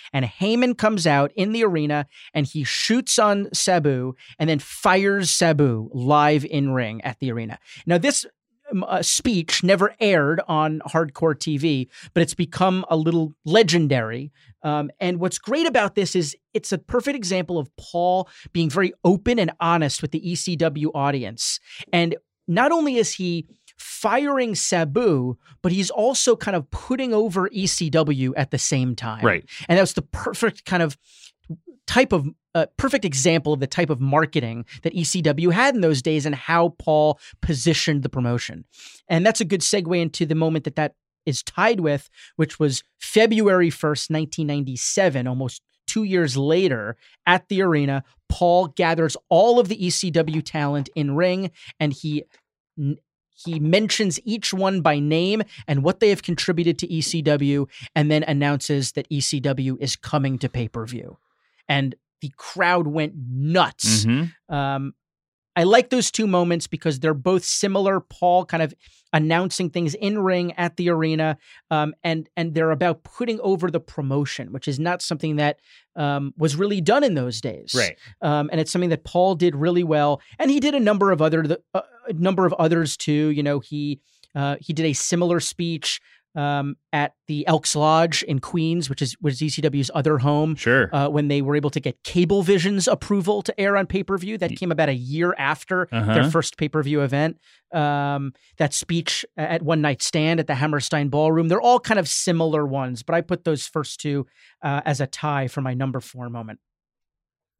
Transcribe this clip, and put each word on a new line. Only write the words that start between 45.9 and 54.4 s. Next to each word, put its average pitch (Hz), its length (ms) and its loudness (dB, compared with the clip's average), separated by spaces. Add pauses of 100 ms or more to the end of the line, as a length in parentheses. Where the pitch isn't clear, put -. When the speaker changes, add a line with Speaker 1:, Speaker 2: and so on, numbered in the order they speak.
Speaker 1:
years 170 340 0
later 139 580 0 (320)
at 180 220 4
the 190 120 0
arena. 143 420 0 (260)
Paul 175 380 2
gathers 165 500 0 (120)
all 226 300 6
of 196 80 4
the 190 180 -4
E 175 40 0
C 175 220 -2
W 156 300 0
talent 147 540 -4
in 143 200 -2
ring, 180 360 0 (280)
and 147 140 0
he 147 300 -6 (560)
n-, 147 180 -2 (320)
he 165 300 -8
mentions 185 640 2
each 214 300 -6